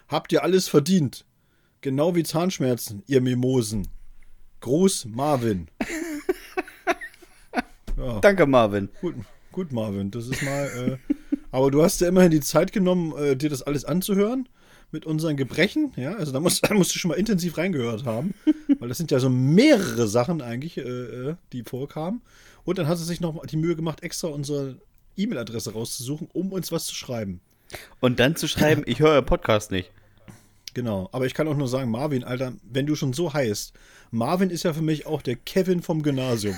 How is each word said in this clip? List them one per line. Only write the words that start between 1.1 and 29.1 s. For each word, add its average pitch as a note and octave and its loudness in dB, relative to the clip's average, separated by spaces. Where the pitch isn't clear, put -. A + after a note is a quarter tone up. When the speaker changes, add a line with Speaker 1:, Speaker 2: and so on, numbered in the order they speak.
Speaker 1:
Genau D3 2
wie E3+ 2
Zahnschmerzen, C3+ -2
ihr C3+ 4
Mimosen. B2 0
Gruß, D#3+ 2
Marvin.“ A#2 0
<laughs> - -14
Ja. B2 -4
Speaker 2:
Danke, G3 8
Marvin. G#2 4
Speaker 1:
Gut, E3+ -4
gut, F3+ -8
Marvin. G2+ -4
Das A#2 -8
ist C3 -4
mal, C3 -4
äh, - -4
<laughs> - -18
aber C3+ 2
du D3 6
hast F#3 4
ja F3 2
immerhin F#3 6
die D#3 4
Zeit D#3+ 2
genommen, F3+ 0
äh, C#3+ 2
dir D3 -2
das B2+ -4
alles C#3 -4
anzuhören G3+ 0
mit D#3 -8
unseren D#3 -2
Gebrechen. F#3+ 0
Ja, C3+ -4
also D#3 -6
da C3 -2
musst, F3+ 2
<laughs> E3+ 4
da G3+ 2
musst F#3 4
du - -4
schon F3+ -2
mal D3+ -2
intensiv F3+ 0
reingehört C3+ -2
haben, C3 -2
weil A#2+ -8
das B2+ -6
sind D#3+ -4
ja C#3 4
so C3 2
mehrere C#3 4
Sachen B2 0
eigentlich, B2 -8
äh, D3 -6
äh, B2 -8
die B2 -8
vorkamen. D#3 -8
Und F#3+ -2
dann E3 0
hat E3+ 0
sie E3 -8
sich E3+ -6
noch E3 -6
die D#3 -6
Mühe E3 0
gemacht, D#3+ -6
extra E3+ -6
unsere C#3+ -6
E-Mail-Adresse A#2 -4
rauszusuchen, B2+ -8
um F#3+ -4
uns F#3 -6
was E3 -4
zu - -8
schreiben. G#2+ -8
Speaker 2:
Und B2 2
dann C#3+ 4
zu E3+ -4
schreiben, D3+ 4
„Ich B2 -2
höre D3+ 8